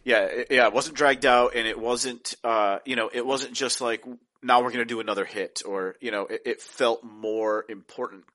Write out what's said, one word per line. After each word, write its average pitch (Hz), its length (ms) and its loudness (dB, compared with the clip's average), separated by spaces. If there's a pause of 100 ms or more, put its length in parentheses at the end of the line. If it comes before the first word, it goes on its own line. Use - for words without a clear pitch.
Yeah, 113 180 4
it, 120 280 -4
yeah, 127 160 6
it 104 60 2
wasn't 139 220 -2
dragged 139 300 2
out, 123 300 6
and 113 120 0
it 113 120 -4
wasn't, 120 640 -4
uh, 107 420 2
you 131 100 -4
know, 113 180 -2
it 120 120 -4
wasn't 131 280 -2
just 123 280 -2
like, 117 220 -2 (380)
"Now 123 200 4
we're 123 100 -2
gonna 120 140 -2
do 117 140 -4
another 104 260 -2
hit," - 400 -8
or, 95 340 -6
you 120 120 -6
know, 101 160 -4
it, 110 180 -8
it 120 160 -6
felt - 420 -2
more 107 640 -4
important 101 560 -12 (120)